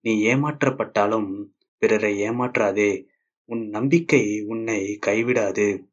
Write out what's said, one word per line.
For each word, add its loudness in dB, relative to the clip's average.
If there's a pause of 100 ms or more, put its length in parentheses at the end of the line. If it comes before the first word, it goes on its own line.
நீ 0 (100)
ஏமாற்றப்பட்டாலும் 0 (520)
பிறரை 2
ஏமாற்றாதே. 0 (580)
உன் -6
நம்பிக்கை 2 (180)
உன்னை -4 (200)
கைவிடாது. 0 (260)